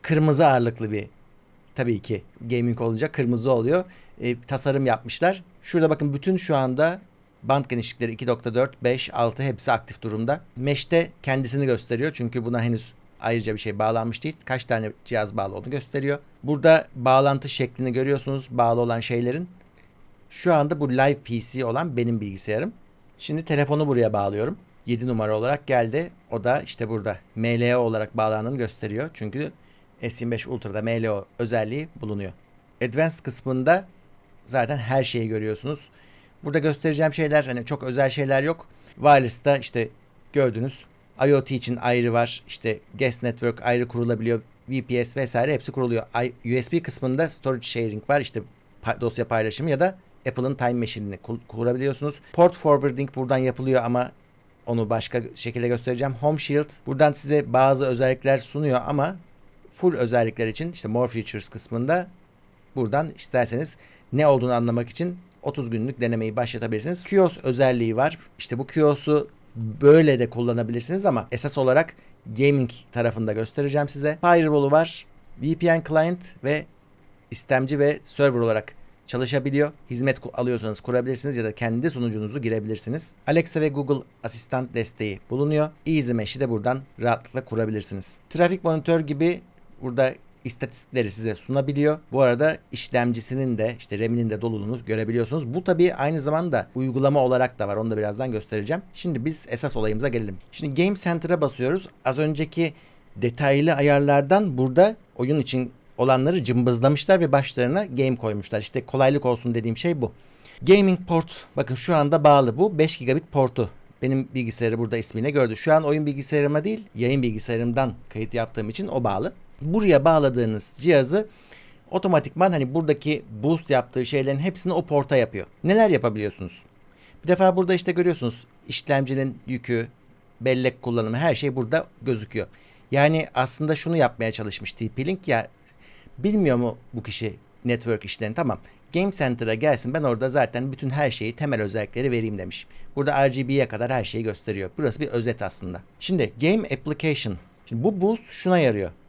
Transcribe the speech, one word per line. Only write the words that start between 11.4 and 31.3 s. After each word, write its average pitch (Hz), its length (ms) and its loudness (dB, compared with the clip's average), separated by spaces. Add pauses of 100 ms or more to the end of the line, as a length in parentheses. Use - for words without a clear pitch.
gösteriyor 120 480 -2
çünkü 120 320 -4
buna 120 160 -2
henüz 113 320 -4 (260)
ayrıca 113 340 -2
bir 104 60 -6
şey 101 200 -6
bağlanmış 113 440 0
değil. 156 120 -6 (100)
Kaç 127 200 -4
tane 110 260 -2 (140)
cihaz 107 320 -2
bağlı 98 180 -4
onu 104 140 -10
gösteriyor. 139 500 -4 (240)
Burada 151 520 6
bağlantı 135 540 4
şeklini 127 440 -4
görüyorsunuz 135 580 -2
bağlı 120 300 2
olan 117 180 0
şeylerin. 123 500 -2 (800)
Şu - 240 0
anda 147 260 2
bu 139 120 0
live 135 260 4
P 120 220 -6
C 131 260 -6
olan 127 320 -4
benim 117 240 0
bilgisayarım. 107 520 -6 (460)
Şimdi 156 260 -6
telefonu 147 420 0
buraya 117 260 2
bağlıyorum. 104 440 -2 (280)
Yedi 120 220 -2
numara 107 300 0
olarak 131 300 -2
geldi. 131 440 0 (200)
O 110 120 -6
da 131 180 2
işte - 280 -8
burada 104 280 -4 (180)
M 117 240 0
L 120 160 2
O 127 40 2
olarak 110 380 -2
bağlandığını 110 400 -2
gösteriyor. 113 560 -6
Çünkü 127 380 -8 (500)
S 117 60 -6 (120)
yirmi 120 120 -4
beş 113 160 -6
Ultra'da 107 340 -6
M 117 220 -2
L 113 40 0
O 101 180 -2 (140)